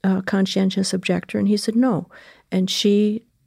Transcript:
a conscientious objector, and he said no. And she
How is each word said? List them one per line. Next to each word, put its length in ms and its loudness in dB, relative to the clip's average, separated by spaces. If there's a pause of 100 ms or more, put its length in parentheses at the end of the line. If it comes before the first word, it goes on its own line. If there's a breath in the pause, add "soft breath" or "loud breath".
a 180 2
conscientious 720 0
objector, 440 -4
and 100 0
he 100 2
said 180 -4
no. 340 0 (420 loud breath)
And 180 0
she 540 2 (240)